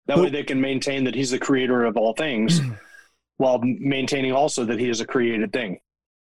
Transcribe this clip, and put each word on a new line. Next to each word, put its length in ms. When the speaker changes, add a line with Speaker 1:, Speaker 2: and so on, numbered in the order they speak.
Speaker 1:
That 80
Speaker 2:
But 80
Speaker 1:
way 60
they 140
can 180
maintain 440
that 100
he's 160
the 80
creator 460
of 120
all 160
things 480
Speaker 2:
<clears throat> 380
Speaker 1:
while 240
maintaining 720
also 320
that 140
he 100
is 120
a 40
created 480
thing. 260